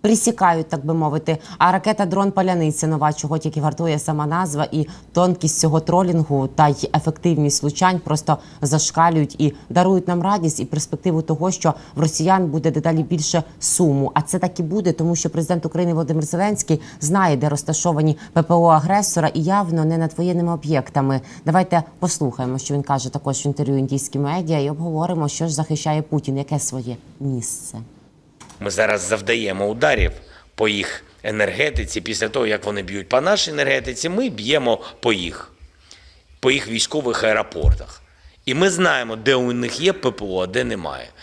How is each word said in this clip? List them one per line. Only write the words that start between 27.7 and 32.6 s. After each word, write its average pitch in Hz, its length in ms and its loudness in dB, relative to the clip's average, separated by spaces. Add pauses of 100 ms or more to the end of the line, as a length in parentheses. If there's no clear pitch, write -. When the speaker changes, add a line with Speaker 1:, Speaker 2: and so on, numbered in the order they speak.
Speaker 2:
Ми 98 100 -6
зараз 104 300 2
завдаємо 101 680 -2
ударів 113 460 2 (420)
по 110 140 0
їх 101 360 -4 (180)
енергетиці. 107 760 -2
Після 107 280 -4
того, 120 180 -2
як 107 200 -2